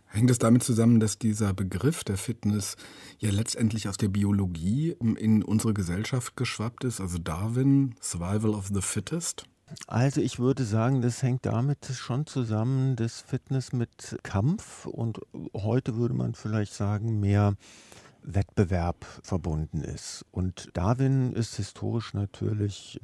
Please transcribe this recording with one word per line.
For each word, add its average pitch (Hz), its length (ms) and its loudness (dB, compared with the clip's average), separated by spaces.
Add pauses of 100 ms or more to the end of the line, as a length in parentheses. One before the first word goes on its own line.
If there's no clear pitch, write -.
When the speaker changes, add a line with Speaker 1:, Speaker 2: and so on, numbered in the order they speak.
Speaker 1:
Hängt 120 240 2
es 123 80 4
damit 120 240 6
zusammen, 117 380 6
dass 107 180 0
dieser 107 380 0
Begriff 95 480 -2
der 98 140 -2
Fitness 107 580 -2 (420)
ja 107 140 -2
letztendlich 110 580 0
aus 98 80 -6
der 104 120 0
Biologie 101 880 2
in 110 420 4
unsere 110 320 2
Gesellschaft 98 640 -2
geschwappt 120 460 -4
ist? 123 180 -4
Also 90 160 -4
Darwin, 117 840 2
Survival 104 520 -2
of 98 200 -6
the 98 100 0
Fittest? - 640 -4 (420)
Speaker 2:
Also 135 340 2
ich 113 160 -2
würde 127 280 2
sagen, 113 360 2
das 120 220 0
hängt 127 240 0
damit 120 480 0
schon 131 320 -4
zusammen, 131 680 0
dass 117 260 -2
Fitness - 520 -4
mit - 480 -4
Kampf 135 640 -2
und 117 340 -6 (360)
heute 110 400 0
würde 120 180 0
man 123 220 -2
vielleicht 107 400 -2
sagen, 104 440 -2
mehr 101 360 4 (720)
Wettbewerb 87 800 0 (160)
verbunden 78 600 -2
ist. - 500 -10
Und - 420 -4
Darwin 127 600 2
ist - 240 -2
historisch 107 560 -4
natürlich 101 920 -4